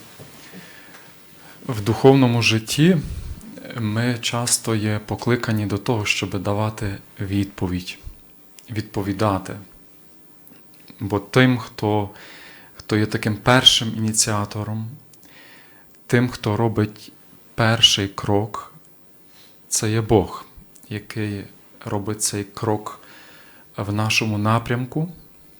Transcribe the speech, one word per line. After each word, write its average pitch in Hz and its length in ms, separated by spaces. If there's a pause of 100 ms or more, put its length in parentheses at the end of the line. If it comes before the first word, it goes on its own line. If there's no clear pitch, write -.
(1700)
в 110 140
духовному 120 600
житті 139 560 (840)
ми 117 420
часто 120 540
є 107 300
покликані 110 600
до 101 120
того, 107 280
щоб 95 380
давати 104 540 (220)
відповідь, 98 760 (760)
відповідати. 101 840 (1500)
Бо 104 200
тим, 127 380
хто, 104 520 (680)
хто - 220
є 107 80
таким 110 300
першим 123 600
ініціатором, 107 920 (1200)
тим, 123 220
хто 107 280
робить 107 540 (440)
перший 113 520
крок, 104 680 (960)
це - 240
є 113 100
Бог, 107 440 (440)
який 104 540 (420)
робить 107 380
цей 101 200
крок - 560 (760)
в 101 160
нашому 107 440
напрямку, 123 720 (480)